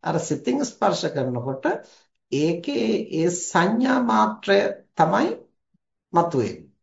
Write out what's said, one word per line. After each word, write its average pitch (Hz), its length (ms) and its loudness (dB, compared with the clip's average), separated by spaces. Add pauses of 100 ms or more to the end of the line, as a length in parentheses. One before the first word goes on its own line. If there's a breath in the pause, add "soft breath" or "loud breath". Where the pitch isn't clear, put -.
අර 165 160 -2
සිතින් 131 440 -2
ස්පර්ශ - 420 0
කරනකොට 127 600 -4 (680 loud breath)
ඒකේ 175 540 0 (260)
ඒ 165 180 2
සංඥා 226 720 0
මාත්‍රය 214 580 2 (360)
තමයි 214 320 2 (840)
මතුවෙන්නේ. 131 560 0 (140)